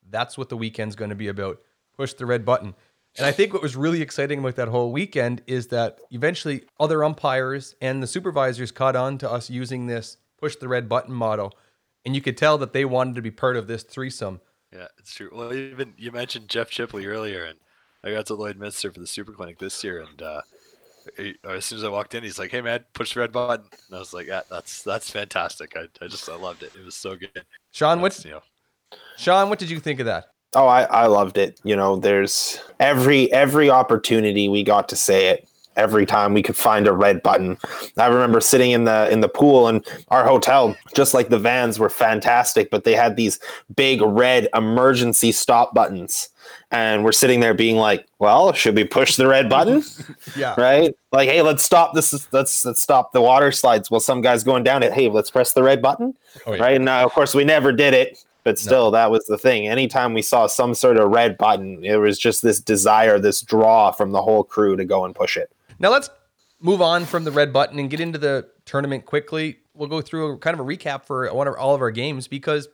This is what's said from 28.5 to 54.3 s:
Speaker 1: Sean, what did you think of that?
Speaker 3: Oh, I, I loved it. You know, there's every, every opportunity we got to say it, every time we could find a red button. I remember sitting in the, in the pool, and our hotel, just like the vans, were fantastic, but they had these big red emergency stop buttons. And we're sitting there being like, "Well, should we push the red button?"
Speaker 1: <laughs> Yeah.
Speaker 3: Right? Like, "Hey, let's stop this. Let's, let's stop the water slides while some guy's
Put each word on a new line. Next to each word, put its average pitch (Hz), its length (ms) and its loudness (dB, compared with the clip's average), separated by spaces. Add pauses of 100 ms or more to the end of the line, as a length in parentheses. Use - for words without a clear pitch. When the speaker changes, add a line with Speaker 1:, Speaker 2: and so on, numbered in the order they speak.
Speaker 1:
Sean, 196 320 0
what 208 80 -6
did 180 100 -12
you 160 120 -10
think 143 200 -8
of 123 60 -6
that? 92 200 -6 (280)
Speaker 3:
Oh, 135 120 4
I, 127 180 6
I 117 220 2
loved 101 320 2
it. 98 260 -2
You 104 120 0
know, 98 200 0
there's 98 640 -2 (200)
every, 135 520 2
every 139 380 4
opportunity 110 760 2
we 101 160 0
got 101 240 2
to - 80 -8
say 95 320 2
it, 90 200 0 (280)
every 107 280 2
time 104 300 0
we 104 80 2
could - 140 -4
find 107 320 2
a 101 40 4
red 95 300 2
button. 92 340 0 (400)
I 117 120 4
remember 120 320 4
sitting 127 320 4
in 117 100 2
the, 110 300 2
in 110 80 2
the 107 80 2
pool, 135 400 6
and 113 180 0 (220)
our 123 180 2
hotel, 131 500 4 (160)
just 135 220 2
like 123 140 2
the 120 100 2
vans, 117 400 0
were 107 100 2
fantastic, 113 800 0
but 104 140 -2
they 113 140 2
had 117 180 2
these 110 240 -2 (380)
big 135 260 2
red 117 500 2
emergency 117 760 2
stop - 420 2
buttons. 98 580 -2 (420)
And 110 320 0
we're 110 80 4
sitting 127 260 4
there 117 160 4
being 113 220 2
like, 107 320 0 (100)
"Well, 139 340 4
should 110 220 0
we 107 80 2
push 135 320 0
the 131 140 2
red 135 200 4
button?" 202 400 2
Speaker 1:
<laughs> - 480 -18
Yeah. 131 220 -4
Speaker 3:
Right? 139 360 4 (180)
Like, 135 160 4
"Hey, 160 140 4
let's 151 200 2
stop 165 320 4
this. 156 180 0 (200)
Let's, 135 320 0
let's 120 160 -4
stop 131 320 2
the 127 80 4
water 131 320 6
slides 117 380 2
while 113 100 2
some 127 200 0
guy's 120 220 2